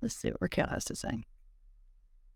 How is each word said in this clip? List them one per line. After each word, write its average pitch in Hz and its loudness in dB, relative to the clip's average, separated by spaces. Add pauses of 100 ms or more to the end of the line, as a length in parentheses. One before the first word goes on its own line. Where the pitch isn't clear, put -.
let's - -2
see - 0
what 55 -2
Raquel - 4
has - 0
to - -4
say. - -2 (1120)